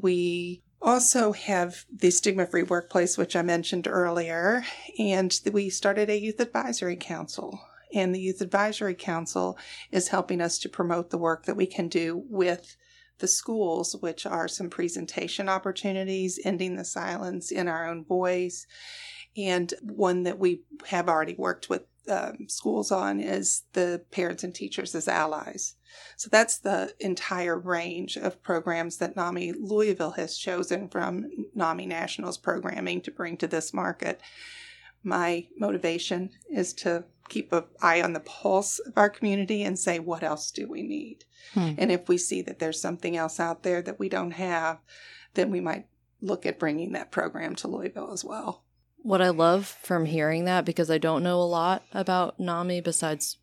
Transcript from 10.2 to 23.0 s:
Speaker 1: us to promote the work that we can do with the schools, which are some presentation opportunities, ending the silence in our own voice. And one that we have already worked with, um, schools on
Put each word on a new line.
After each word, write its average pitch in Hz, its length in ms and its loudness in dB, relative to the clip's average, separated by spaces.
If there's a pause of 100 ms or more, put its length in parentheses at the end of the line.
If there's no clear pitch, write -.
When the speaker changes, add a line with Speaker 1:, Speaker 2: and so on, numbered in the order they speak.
Speaker 1:
us 170 200 0
to - 80 -6
promote 170 420 0
the 175 80 0
work 165 280 0
that 180 100 -2
we 185 100 4
can 180 220 -2
do 170 400 0
with 180 480 0 (420)
the - 80 -2
schools, 180 680 0
which 170 280 -6
are 175 220 -2
some 180 240 -6
presentation 175 760 -2
opportunities, 190 960 0
ending 180 320 0
the 185 80 -6
silence 180 680 -6
in 185 160 -2
our 165 220 -2
own 170 160 -8
voice. 180 640 0 (720)
And 180 460 0
one 196 400 2
that 180 160 -2
we 180 240 4 (240)
have 180 220 0
already 160 260 2
worked - 340 -2
with, 185 140 0 (260)
um, 214 400 -2
schools 214 420 0
on 190 300 2